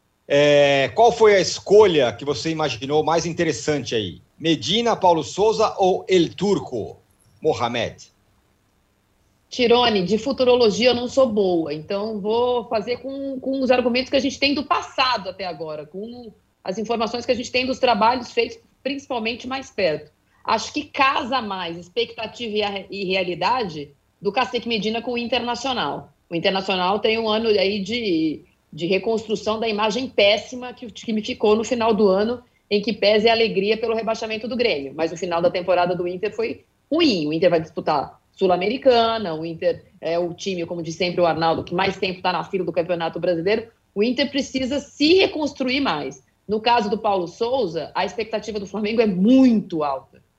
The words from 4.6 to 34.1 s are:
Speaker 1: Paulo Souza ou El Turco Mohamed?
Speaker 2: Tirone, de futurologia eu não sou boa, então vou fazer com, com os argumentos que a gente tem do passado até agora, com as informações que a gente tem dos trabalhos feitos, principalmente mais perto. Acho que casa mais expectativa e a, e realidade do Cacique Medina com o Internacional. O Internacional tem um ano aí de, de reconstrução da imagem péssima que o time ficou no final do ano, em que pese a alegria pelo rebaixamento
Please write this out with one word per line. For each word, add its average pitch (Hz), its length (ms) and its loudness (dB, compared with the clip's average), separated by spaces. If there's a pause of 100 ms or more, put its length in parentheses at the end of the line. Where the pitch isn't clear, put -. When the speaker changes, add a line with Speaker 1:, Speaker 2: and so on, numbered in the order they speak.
Speaker 1:
Paulo 170 300 4
Souza 214 540 2
ou 185 280 2
El 175 280 2
Turco 127 640 -2 (420)
Mohamed? 120 720 -2 (1300)
Speaker 2:
Tirone, 233 540 4
de 185 160 2
futurologia 247 720 4
eu 240 40 2
não 240 120 -4
sou 262 220 2
boa, 180 440 0
então 196 480 -6
vou 240 480 0
fazer 226 280 -2
com, 269 420 -8
com 269 220 -4
os 254 100 0
argumentos 247 400 2
que 294 60 2
a 269 40 4
gente 240 200 -4
tem 285 120 2
do 277 120 -2
passado 254 640 -4
até 185 160 -10
agora, 156 400 -8
com 226 460 -14 (320)
as 190 140 -6
informações 226 460 -4
que - 60 -4
a 254 40 4
gente 240 180 -6
tem 254 120 0
dos 254 140 -2
trabalhos 240 540 2
feitos, 226 260 -2 (240)
principalmente 247 640 -6
mais 262 240 -10
perto. 156 400 -2 (340)
Acho 220 280 -2
que 294 120 -6
casa 269 560 0
mais 185 380 -8
expectativa 220 760 -6
e 208 60 0
a, 196 280 -4
e 202 140 -8
realidade 180 840 -2 (300)
do 196 120 -2
Cacique 240 360 -2
Medina 220 320 -2
com 240 120 -8
o 240 60 -4
Internacional. 233 920 -4 (160)
O 180 60 -8
Internacional 190 640 0
tem 220 180 2
um 226 120 -2
ano 226 200 0
aí 202 320 2
de, 180 640 -2 (300)
de 165 140 -8
reconstrução 214 760 -2
da 226 80 -2
imagem 220 400 -2
péssima 220 640 0
que 240 140 -16
o 208 40 -14
time 214 320 -6
ficou 214 320 2
no 226 100 0
final 226 300 0
do 208 140 4
ano, 214 340 0 (260)
em 208 140 0
que 220 100 -2
pese 208 360 4
a 226 40 6
alegria 214 460 2
pelo 226 160 -2
rebaixamento 220 540 -4